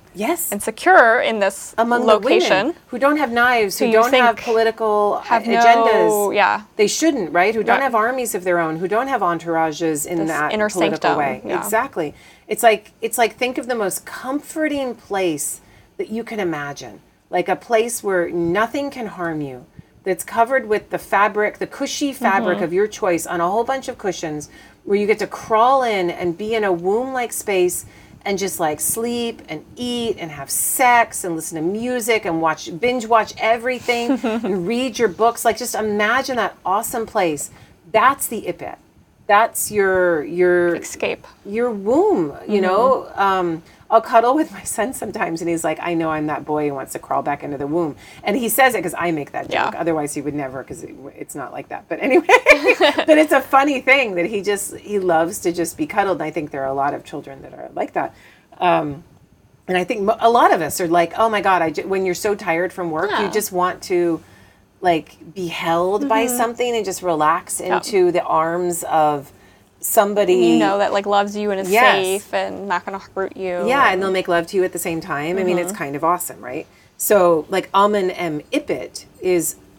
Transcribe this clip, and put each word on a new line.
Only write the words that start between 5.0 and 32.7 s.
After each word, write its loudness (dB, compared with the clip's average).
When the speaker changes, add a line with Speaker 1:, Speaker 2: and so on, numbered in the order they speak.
Speaker 2:
have 0
Speaker 1:
agendas. 6
Speaker 2:
no, 0
yeah. 2
Speaker 1:
They 4
shouldn't, 0
right? 4
Who -2
don't 2
Speaker 2:
Yeah. 0
Speaker 1:
have 0
armies 0
of -6
their 2
own, -2
who -4
don't 0
have -2
entourages 0
in -4
Speaker 2:
This -2
Speaker 1:
that -2
Speaker 2:
inner 0
Speaker 1:
political 0
Speaker 2:
sanctum, 2
Speaker 1:
way. -2
Speaker 2:
yeah. -4
Speaker 1:
Exactly. -2
It's -2
like, 2
it's -4
like, 0
think -4
of -8
the -4
most -4
comforting -6
place -4
that -8
you -6
can -8
imagine. -6
Like 0
a 0
place 0
where 0
nothing -2
can -10
harm -6
you, -10
that's -4
covered 0
with -2
the -4
fabric, 0
the -4
cushy -6
fabric 0
Speaker 2:
Mm-hmm. -2
Speaker 1:
of -6
your 2
choice -2
on -4
a 2
whole 0
bunch -4
of -8
cushions, -6
where 0
you 2
get 2
to -4
crawl 2
in 0
and -4
be -4
in 0
a 0
womb-like -2
space 0
and -2
just, -4
like, 0
sleep -4
and -10
eat -4
and -10
have -8
sex 2
and -4
listen -8
to -4
music -2
and -2
watch, -2